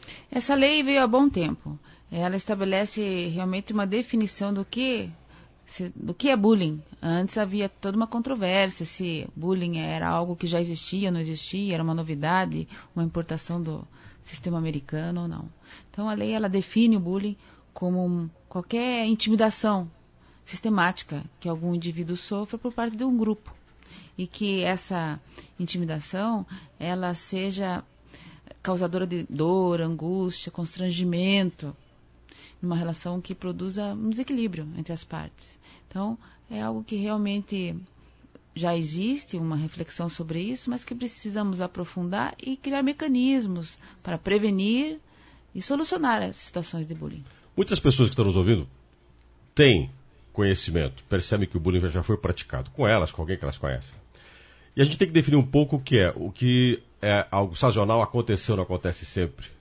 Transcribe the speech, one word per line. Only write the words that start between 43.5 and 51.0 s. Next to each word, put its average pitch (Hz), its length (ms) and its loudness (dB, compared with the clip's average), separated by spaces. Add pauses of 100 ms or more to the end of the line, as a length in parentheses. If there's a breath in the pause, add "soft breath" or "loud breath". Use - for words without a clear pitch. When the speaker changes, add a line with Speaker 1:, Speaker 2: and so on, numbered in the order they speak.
Speaker 1:
para 175 140 -4
prevenir 214 840 2 (560 soft breath)
e 185 60 -6
solucionar 285 600 0
as 185 140 -4
situações 165 500 -8
de 160 80 -10
bullying. 151 300 -10 (320 soft breath)
Speaker 2:
Muitas 196 240 2
pessoas 131 300 6
que - 40 -4
estão 110 120 4
nos 92 100 4
ouvindo 92 320 6 (880)
têm 123 340 8 (440)
conhecimento, 85 720 2